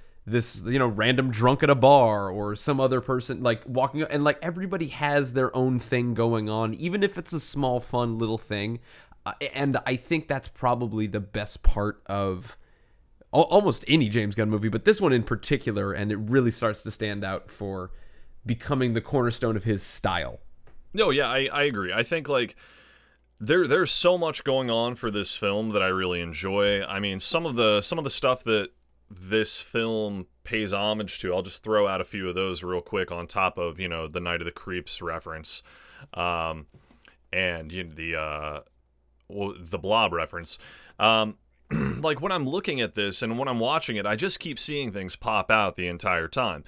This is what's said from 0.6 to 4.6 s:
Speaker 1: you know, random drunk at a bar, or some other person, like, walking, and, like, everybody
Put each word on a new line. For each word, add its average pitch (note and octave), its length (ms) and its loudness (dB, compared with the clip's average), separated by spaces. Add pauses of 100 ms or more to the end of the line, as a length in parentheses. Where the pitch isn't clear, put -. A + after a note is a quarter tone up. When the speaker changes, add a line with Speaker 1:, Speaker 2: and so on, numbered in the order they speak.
Speaker 1:
you B2 140 0
know, B2+ 80 4
random B2 440 2
drunk B2 320 4
at D3+ 60 6
a C#3+ 60 8
bar, A#2 540 6
or G#2 260 -4
some C#3 240 -2
other C3 220 2
person, B2+ 420 -4
like, A#2 220 2
walking, C3 380 -2
and, D3 200 0
like, D3 180 2
everybody F3 460 -4